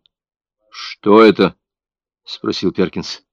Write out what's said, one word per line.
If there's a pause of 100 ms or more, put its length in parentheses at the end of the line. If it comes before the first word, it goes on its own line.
(720)
«Что
это?» — (680)
спросил
Перкинс.